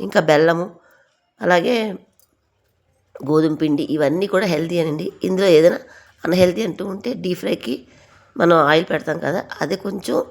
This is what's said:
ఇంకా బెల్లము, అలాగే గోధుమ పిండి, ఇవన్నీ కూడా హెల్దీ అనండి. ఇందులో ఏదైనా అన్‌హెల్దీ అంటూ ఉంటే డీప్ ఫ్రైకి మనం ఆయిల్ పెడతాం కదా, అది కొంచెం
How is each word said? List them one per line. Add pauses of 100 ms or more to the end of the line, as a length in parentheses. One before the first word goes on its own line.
ఇంకా
బెల్లము, (760)
అలాగే (1400)
గోధుమ
పిండి,
ఇవన్నీ
కూడా
హెల్దీ
అనండి. (120)
ఇందులో
ఏదైనా (460)
అన్‌హెల్దీ
అంటూ
ఉంటే
డీప్
ఫ్రైకి (500)
మనం
ఆయిల్
పెడతాం
కదా, (160)
అది
కొంచెం